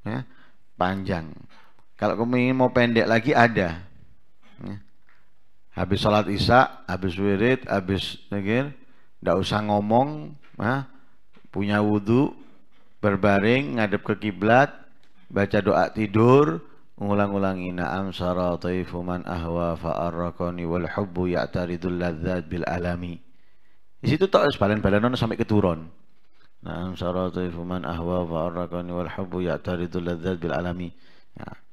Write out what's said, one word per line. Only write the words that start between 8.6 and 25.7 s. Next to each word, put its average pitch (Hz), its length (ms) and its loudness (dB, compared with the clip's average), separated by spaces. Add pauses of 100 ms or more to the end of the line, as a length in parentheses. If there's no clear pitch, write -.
nggak 87 160 4
usah 107 240 0
ngomong, 131 720 2 (240)
ya. 131 240 0 (640)
Punya 101 320 2
wudhu, 104 500 4 (720)
berbaring, 104 720 4
ngadep 104 300 2
ke 107 160 2
kiblat, 107 500 4 (560)
baca 101 320 2
doa 92 320 4
tidur, 120 720 6 (320)
ngulang-ulangi, 98 800 0
"Na'am 92 400 -2
sara 90 400 0
taifu 90 480 -4
man 90 240 -4
ahwa 85 480 -2
fa'arrakani 85 880 -4
wal 85 260 0
hubbu 90 440 -2
ya'taridul 87 680 -2
ladzat 87 460 -2
bil 85 180 -4
alami." 87 540 -4 (800)
Di 135 160 2
situ 185 160 4
tok - 160 6
wis 139 100 2
balen-balen 104 540 4
ono 127 80 -2
sampai 113 160 2
keturun. 95 500 2 (760)